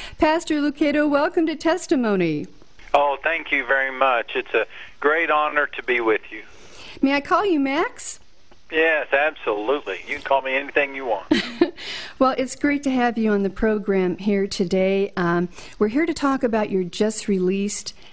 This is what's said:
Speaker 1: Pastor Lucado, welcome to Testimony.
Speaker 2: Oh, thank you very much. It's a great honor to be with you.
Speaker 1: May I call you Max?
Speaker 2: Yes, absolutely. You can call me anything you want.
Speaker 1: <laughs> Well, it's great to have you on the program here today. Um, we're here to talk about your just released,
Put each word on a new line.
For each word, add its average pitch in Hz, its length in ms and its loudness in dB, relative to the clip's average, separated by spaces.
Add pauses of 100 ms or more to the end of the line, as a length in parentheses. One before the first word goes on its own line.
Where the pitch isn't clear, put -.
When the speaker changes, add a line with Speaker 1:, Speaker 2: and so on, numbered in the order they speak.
(160)
Speaker 1:
Pastor 311 440 2
Lucado, 294 500 2
welcome 320 360 2
to 320 100 -2
Testimony. 220 920 0 (500)
Speaker 2:
Oh, 143 280 4
thank 156 260 -2
you 135 160 0
very 135 240 2
much. 131 460 2
It's 123 180 -4
a 110 120 4 (340)
great 156 280 2
honor 151 380 2
to - 160 -8
be 123 180 -2
with 110 200 2 (100)
you. 107 140 -14 (580)
Speaker 1:
May 277 120 2
I 285 60 0
call 349 240 0
you 349 140 2
Max? 285 640 -2 (500)
Speaker 2:
Yes, 160 420 0
absolutely. 139 920 0
You 123 80 -6
can - 80 -8
call 135 200 2
me 131 120 -4
anything 139 400 -2
you 135 120 -6
want. 107 260 -2
Speaker 1:
<laughs> - 420 0 (460)
Well, 262 180 2
it's 254 160 -2
great 285 300 0
to 277 80 0
have 240 260 2
you 220 140 2
on 202 100 2
the 196 80 0
program 196 680 0
here 196 280 0
today. 196 680 0
Um, 175 320 2 (320)
we're 214 80 2
here 277 180 0
to 320 80 -2
talk 269 300 0
about 220 260 0
your 190 140 0
just 214 420 -2
released, 196 680 0 (180)